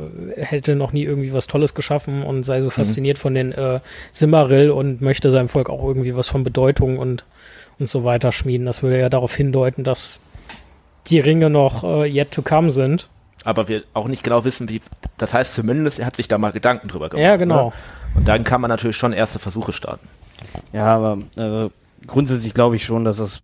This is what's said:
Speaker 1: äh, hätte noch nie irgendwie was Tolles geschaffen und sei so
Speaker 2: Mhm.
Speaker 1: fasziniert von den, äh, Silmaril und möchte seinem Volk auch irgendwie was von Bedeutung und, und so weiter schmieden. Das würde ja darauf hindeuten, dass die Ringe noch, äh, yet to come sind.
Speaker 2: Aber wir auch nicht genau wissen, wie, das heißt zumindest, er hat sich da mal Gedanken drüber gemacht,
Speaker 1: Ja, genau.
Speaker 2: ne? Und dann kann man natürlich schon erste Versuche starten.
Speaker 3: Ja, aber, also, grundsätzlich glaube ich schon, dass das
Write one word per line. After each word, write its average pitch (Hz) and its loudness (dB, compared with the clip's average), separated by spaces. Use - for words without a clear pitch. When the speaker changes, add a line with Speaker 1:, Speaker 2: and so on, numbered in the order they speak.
Speaker 1:
äh, - -8
hätte 143 -2
noch 139 -2
nie 147 -2
irgendwie 139 -4
was 131 -2
Tolles 147 0
geschaffen 139 -4
und 135 -4
sei 131 -2
so 131 0
Speaker 2:
Mhm. 127 -2
Speaker 1:
fasziniert 135 0
von 135 -2
den, 131 -2
äh, 131 -2
Silmaril 147 6
und 135 -2
möchte 135 2
seinem 127 4
Volk 135 0
auch 131 -8
irgendwie 131 -2
was 123 -2
von 135 0
Bedeutung 131 2
und, 127 -4
und 139 -2
so 127 -2
weiter 120 2
schmieden. 123 -2
Das 123 -4
würde 127 2
ja 127 2
darauf 123 0
hindeuten, 131 0
dass - -4
die 160 6
Ringe 156 4
noch, 139 2
äh, 151 0
yet 143 0
to - -4
come 160 2
sind. 135 0
Speaker 2:
Aber 110 0
wir 107 -2
auch 110 -4
nicht 135 -6
genau 120 2
wissen, 123 -4
wie, 110 -8
das - -4
heißt 127 0
zumindest, 135 0
er 117 -4
hat 123 -6
sich 120 -4
da - 2
mal 104 0
Gedanken 110 -2
drüber 78 -8
gemacht, 143 -2
Speaker 1:
Ja, 196 6
genau. 160 2
Speaker 2:
ne? - -8
Und - 4
dann 110 4
kann 123 2
man 120 -2
natürlich 113 -2
schon 120 0
erste 107 -2
Versuche 104 -6
starten. - -12
Speaker 3:
Ja, 107 2
aber, 110 0
also, 110 -4
grundsätzlich 127 -2
glaube 120 4
ich 107 -4
schon, 117 -2
dass 104 0
das 107 -8